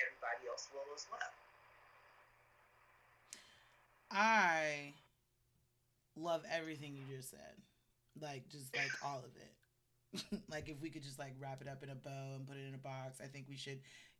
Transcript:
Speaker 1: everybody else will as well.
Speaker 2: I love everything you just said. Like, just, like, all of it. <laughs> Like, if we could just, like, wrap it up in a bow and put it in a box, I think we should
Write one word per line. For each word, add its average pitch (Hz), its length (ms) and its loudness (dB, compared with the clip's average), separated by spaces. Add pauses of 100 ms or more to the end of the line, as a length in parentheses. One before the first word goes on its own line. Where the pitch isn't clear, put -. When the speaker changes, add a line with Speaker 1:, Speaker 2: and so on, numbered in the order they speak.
Speaker 1:
everybody 123 480 -2
else - 240 -4
will 139 140 -4 (100)
as - 160 -6
well. - 180 -2 (2750)
Speaker 2:
I 165 840 8 (1200)
love 160 360 4
everything 156 440 -2
you 135 200 -6
just 131 160 -8
said. - 80 -12 (840)
Like, 143 280 -4
just, 139 260 -6
like, - 160 4 (120)
all 143 160 0
of 120 60 -10 (100)
it. - 160 -16 (920)
<laughs> - 80 -12
Like, 151 200 -2
if 143 120 -4
we 160 80 -2
could 147 140 -8
just, 139 160 -6
like, 135 200 -4
wrap 135 220 -4
it 135 60 -8
up 135 160 -6
in 135 60 -6
a 135 60 -6
bow 135 400 -6
and 135 120 -6
put 139 80 -8
it 135 120 -6
in 135 60 -6
a 135 40 -6
box, 131 440 -6
I 139 60 -6
think 135 220 -10
we 135 80 -8
should 135 220 -4 (400)